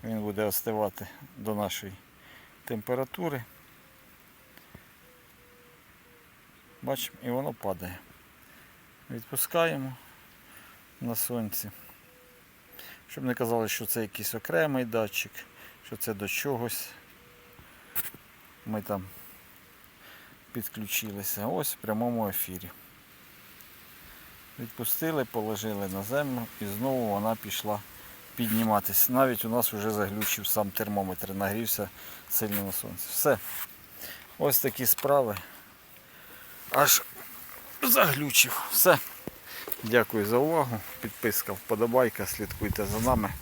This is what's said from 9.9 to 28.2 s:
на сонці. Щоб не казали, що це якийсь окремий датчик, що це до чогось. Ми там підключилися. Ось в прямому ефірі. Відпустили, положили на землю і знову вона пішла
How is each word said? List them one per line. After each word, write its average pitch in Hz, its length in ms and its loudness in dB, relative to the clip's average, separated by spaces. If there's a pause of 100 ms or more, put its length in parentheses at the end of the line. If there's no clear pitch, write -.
на 120 140 -4
сонці. 110 560 -2 (1400)
Щоб 135 160 -8
не 123 100 2
казали, 113 340 2
що - 180 -2
це 113 160 0
якийсь 104 320 -6
окремий 139 500 2
датчик, 110 480 -2 (540)
що 110 100 -10
це 110 180 -4
до 101 140 -4
чогось. 120 600 -2 (1800)
Ми 107 160 -2
там 98 220 -2 (1500)
підключилися. 104 960 -4
Ось 175 280 -2
в - 20 -12
прямому 110 520 0
ефірі. 92 420 -6 (1900)
Відпустили, 131 680 0
положили 107 640 -2
на 95 140 -4
землю 127 440 0 (140)
і 107 60 -4
знову 117 420 0
вона 104 280 2
пішла 104 440 -4 (560)